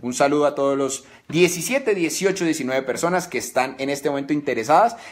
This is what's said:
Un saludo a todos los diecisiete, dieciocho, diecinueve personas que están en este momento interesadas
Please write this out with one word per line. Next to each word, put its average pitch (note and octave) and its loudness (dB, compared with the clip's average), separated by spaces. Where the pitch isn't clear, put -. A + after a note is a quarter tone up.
Un B2 -4
saludo D3 2
a C#3 0
todos C#3 0
los C3+ -4
diecisiete, F3 2
dieciocho, F3+ 0
diecinueve C3+ 0
personas E3 -2
que - -4
están B2+ -4
en C3+ -2
este C#3+ -2
momento C#3 -2
interesadas D3 2